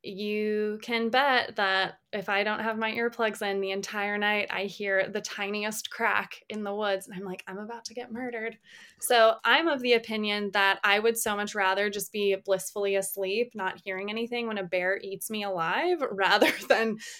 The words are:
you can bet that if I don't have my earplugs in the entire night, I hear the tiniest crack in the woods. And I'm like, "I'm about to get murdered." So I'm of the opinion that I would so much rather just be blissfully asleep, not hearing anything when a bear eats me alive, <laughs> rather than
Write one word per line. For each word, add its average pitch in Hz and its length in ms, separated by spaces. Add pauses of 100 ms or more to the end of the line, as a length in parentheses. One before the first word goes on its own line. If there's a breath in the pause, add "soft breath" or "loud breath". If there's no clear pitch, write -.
you 214 800
can 233 280
bet 254 460
that 190 400 (140)
if 208 200
I 202 120
don't 214 180
have 220 180
my 220 140
earplugs 233 540
in 196 140
the 190 100
entire 202 460
night, 208 340
I 190 140
hear 196 460
the 202 100
tiniest 208 680
crack 208 580
in 214 160
the 202 100
woods. 202 320
And 202 80
I'm 185 120
like, 185 200
"I'm 190 120
about 226 280
to 220 80
get 240 160
murdered." 226 480 (400 loud breath)
So 226 460
I'm 311 240
of 277 140
the 247 100
opinion 214 600
that 196 320
I 202 160
would 226 180
so 208 180
much 208 180
rather 202 360
just 202 220
be 202 220
blissfully 196 600
asleep, 196 580
not 190 300
hearing 190 240
anything 233 380
when 214 100
a 196 80
bear 185 380
eats 190 260
me 214 160
alive, 202 640
<laughs> - 40
rather 196 400 (180)
than 220 300 (220 loud breath)